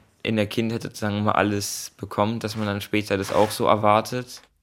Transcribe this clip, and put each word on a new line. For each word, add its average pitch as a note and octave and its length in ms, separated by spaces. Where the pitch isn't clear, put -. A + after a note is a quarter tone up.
in A2 140
der G#2 100
Kindheit A2+ 340
sozusagen G#2 380
immer G#2 160
alles G2+ 640
bekommt, G#2+ 460
dass A2 120
man A2 100
dann G2+ 160
später G#2 340
das G2 160
auch G#2 200
so A#2+ 160
erwartet. A2 760